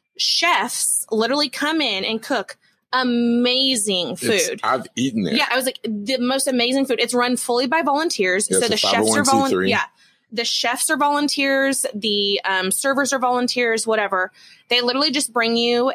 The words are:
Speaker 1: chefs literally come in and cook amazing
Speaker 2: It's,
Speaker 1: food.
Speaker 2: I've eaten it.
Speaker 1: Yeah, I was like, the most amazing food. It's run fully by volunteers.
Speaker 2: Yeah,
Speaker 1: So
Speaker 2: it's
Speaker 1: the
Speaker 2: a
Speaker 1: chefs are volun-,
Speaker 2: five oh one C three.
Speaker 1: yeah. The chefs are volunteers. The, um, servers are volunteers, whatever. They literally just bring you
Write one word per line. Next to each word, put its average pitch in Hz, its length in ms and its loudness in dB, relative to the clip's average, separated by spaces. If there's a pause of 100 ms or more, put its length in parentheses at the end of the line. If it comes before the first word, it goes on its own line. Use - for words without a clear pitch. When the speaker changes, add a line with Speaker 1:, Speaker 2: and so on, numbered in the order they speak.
(180)
Speaker 1:
chefs - 920 0
literally 233 380 0
come 311 320 -2
in 208 240 -2
and 220 180 -4
cook - 340 -6 (360)
amazing 240 1300 0
Speaker 2:
It's, - 0 - (280)
Speaker 1:
food. - 140 -8
Speaker 2:
I've 120 240 0 (100)
eaten 117 300 0
it. - 80 0
Speaker 1:
Yeah, 294 160 2
I 247 60 0
was 262 100 -2
like, 262 180 -4
the 220 340 -4
most 254 280 0
amazing 254 400 2
food. 262 140 -2
It's 240 140 -2
run 247 220 2
fully 247 300 0
by 320 160 0
volunteers. 247 680 0
Speaker 2:
Yeah, 190 80 2
Speaker 1:
So - 20 -
Speaker 2:
it's 240 80 0
Speaker 1:
the 214 60 0
Speaker 2:
a 214 40 0
Speaker 1:
chefs 202 160 2 (220)
are - 60 2
volun-, - 40 0
Speaker 2:
five 269 80 4
oh 269 60 4
one 269 100 2
C - 40 2
three. 190 160 2
Speaker 1:
yeah. 202 120 0 (500)
The 226 120 -4
chefs 247 460 -2
are 311 60 2
volunteers. 277 1000 2
The, 202 500 0
um, 190 260 0
servers 269 420 0
are 269 60 0
volunteers, 247 680 0
whatever. 196 440 0 (380)
They 240 120 2
literally 254 300 0
just 269 220 -2
bring 233 240 0
you 240 380 2